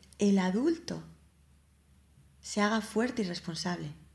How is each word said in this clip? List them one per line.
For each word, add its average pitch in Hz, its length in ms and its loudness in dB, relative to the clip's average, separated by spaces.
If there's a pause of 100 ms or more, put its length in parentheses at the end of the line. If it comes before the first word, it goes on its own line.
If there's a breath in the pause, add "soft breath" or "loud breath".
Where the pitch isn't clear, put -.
(180)
el 202 200 6
adulto 190 640 0 (1400)
se - 220 -2
haga 214 180 2
fuerte 233 420 -2
y 190 40 -2
responsable, 170 680 -6 (220)